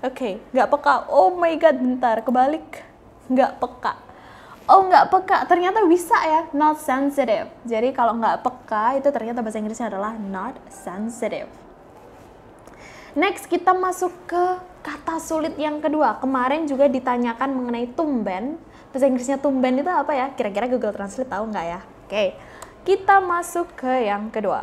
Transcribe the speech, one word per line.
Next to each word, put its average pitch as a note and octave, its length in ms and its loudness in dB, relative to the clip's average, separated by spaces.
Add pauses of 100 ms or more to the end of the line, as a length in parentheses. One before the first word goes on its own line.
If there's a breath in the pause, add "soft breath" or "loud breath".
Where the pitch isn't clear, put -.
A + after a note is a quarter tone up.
Oke, B3 320 -6 (160)
nggak A#3+ 160 4
peka. C#4+ 240 2 (160)
Oh F#4 240 6
my E4+ 240 0
God, D#4 240 6
bentar, B3 400 0
kebalik. C4 640 0 (400)
Nggak B3+ 320 2
peka. - 400 -6 (720 loud breath)
Oh, F#4+ 160 8
nggak D4 240 6
peka. F#4+ 280 2 (120)
Ternyata F4+ 400 2
bisa F4 320 2
ya, D#4+ 320 2
not D4+ 240 2
sensitive. C4+ 720 -2 (160)
Jadi A#3 240 0
kalau A#3+ 240 2
nggak A3 240 0
peka B3 640 -2
itu C#4+ 80 4
ternyata A#3+ 320 -4
bahasa A3 160 -6
Inggrisnya G#3+ 320 -6
adalah G3+ 240 -6
not G3 400 -8 (160)
sensitive. G3 800 -8 (1700 loud breath)
Next, F#4+ 320 -2
kita F4+ 240 2
masuk F4+ 400 -2 (160)
ke F4 140 2 (420)
kata D#4+ 320 -6
sulit D#4 400 -4
yang D4 240 -4
kedua. D4 400 0
Kemarin C4+ 480 0
juga C#4 160 4
ditanyakan B3 640 0
mengenai A#3+ 480 -4
tumben. B3+ 640 -4 (320 loud breath)
Bahasa C4+ 160 4
Inggrisnya C4 320 -2
tumben C4 400 2
itu F4+ 80 -2
apa D#4 240 0
ya? C4+ 240 -2
Kira-kira G#3+ 320 -2
Google A3 240 0
Translate G3+ 320 -6
tahu G#3+ 240 -6
nggak F3+ 160 -6
ya? F3 140 -8 (260)
Oke, G3 320 -2 (480 loud breath)
kita G4 320 4
masuk F4 560 -2
ke B3+ 320 -2
yang G#3 240 -4
kedua. F#3+ 320 -2